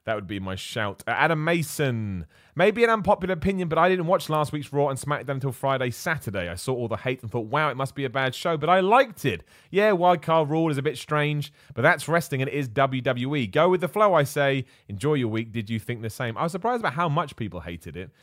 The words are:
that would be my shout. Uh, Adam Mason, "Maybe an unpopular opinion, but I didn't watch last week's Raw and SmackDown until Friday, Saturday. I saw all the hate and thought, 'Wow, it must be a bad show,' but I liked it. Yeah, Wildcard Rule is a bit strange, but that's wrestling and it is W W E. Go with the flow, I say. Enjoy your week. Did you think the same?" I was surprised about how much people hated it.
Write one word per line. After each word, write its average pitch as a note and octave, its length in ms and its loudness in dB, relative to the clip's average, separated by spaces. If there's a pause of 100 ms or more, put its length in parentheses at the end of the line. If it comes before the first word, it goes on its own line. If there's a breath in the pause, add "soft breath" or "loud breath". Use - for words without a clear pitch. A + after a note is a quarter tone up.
that A2+ 100 -2
would G2+ 120 -6
be G2+ 120 -6
my F#2+ 180 -6
shout. G#2 520 -6
Uh, A#2 40 -2
Adam D3+ 300 2
Mason, B2 840 -2 (280 soft breath)
"Maybe G#3 300 2
an A#3 60 4
unpopular F#3+ 420 0
opinion, F3+ 360 -2
but D#3+ 100 0
I E3+ 100 6
didn't F#3 160 2
watch F3 240 2
last D3+ 240 0
week's D3 220 -6
Raw C#3+ 140 2
and C3+ 100 -4
SmackDown C3+ 320 -4
until C3+ 220 -2
Friday, C3 380 0
Saturday. G2+ 600 -4
I F2 60 -6
saw C3 180 -4
all A#2+ 120 -4
the G#2 120 -4
hate C3 240 -4
and A2 100 -10
thought, A#2 140 -4
'Wow, D3 240 0
it B2 80 -4
must C3+ 160 -4
be C#3 100 -4
a B2+ 60 -4
bad C3 240 0
show,' E3 240 -2
but D3+ 100 0
I F#3 120 6
liked A3+ 440 4
it. G2+ 180 0 (280 soft breath)
Yeah, G#3 220 4
Wildcard E3 580 4
Rule D#3+ 180 2
is D3 80 0
a C#3 60 -2
bit C3+ 160 -2
strange, D3 520 -2 (220 loud breath)
but - 80 -4
that's D3+ 280 4
wrestling D3+ 340 0
and C3+ 80 -2
it - 40 -4
is C#3 140 -2
W C3 320 0
W B2+ 340 -2
E. C3 120 0
Go D3 240 4
with F#3 100 2
the F3 80 -2
flow, G#3 240 4
I D#3 100 6
say. C#3 440 0 (200 soft breath)
Enjoy G#2+ 280 -2
your B2 140 0
week. A2+ 220 -2
Did G#2+ 200 -6
you A2+ 80 -2
think A2+ 240 -8
the A2+ 80 -6
same?" A2+ 260 -6
I B2+ 60 -4
was D#3+ 100 -2
surprised A3+ 280 -2
about F3 120 -2
how E3 160 -2
much D3+ 280 -2
people F2+ 240 -8
hated E2+ 360 -12
it. F#2 140 -10 (120)